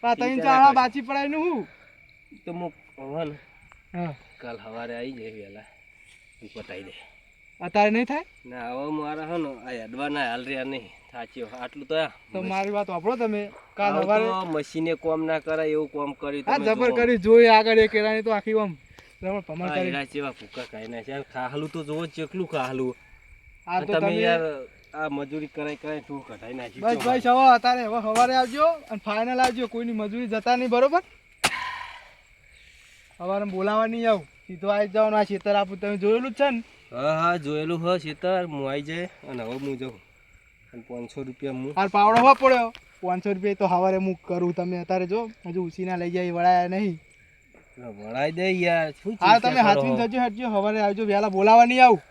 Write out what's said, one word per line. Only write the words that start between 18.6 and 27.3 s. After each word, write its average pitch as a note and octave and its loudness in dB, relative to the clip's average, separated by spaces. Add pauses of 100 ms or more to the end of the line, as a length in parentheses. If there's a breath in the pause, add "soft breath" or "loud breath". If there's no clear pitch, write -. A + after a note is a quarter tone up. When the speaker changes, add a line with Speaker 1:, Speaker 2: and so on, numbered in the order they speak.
Speaker 1:
આમ F#3+ -4 (500 soft breath)
રમણ F#3+ -6
ભમણ F3 -8
Speaker 2:
આ - -4
Speaker 1:
કરી. F#3 -2
Speaker 2:
એરા C#3 -6
જેવા C#3+ -8
ભૂકા - -14
કાઢી G#3+ -12
નાખ્યા. C3+ -10
અને C#3 -16
ખાહલું C3+ -8
તો E3 -8
જુઓ D#3 -6 (100)
ચેટલું E3 -8
ખાહલું. C3 -4 (720 soft breath)
Speaker 1:
આ F3 -4
Speaker 2:
અને F#3 -2
Speaker 1:
તો G3+ -2
Speaker 2:
તમે - 2
Speaker 1:
તમે G#3 0
Speaker 2:
યાર E3+ 2 (580)
આ D#3 -4
મજૂરી C#3+ -8
કરાઈ D3 -8
કરાઈ D3+ -10
તું C#3 -12
કઢાઈ A#2 -14
નાખી. A#2 -14
Speaker 1:
બસ, A#3 2
Speaker 2:
ચો A#3+ 0
Speaker 1:
બસ, B3+ 0
હવે B3+ 4 (120)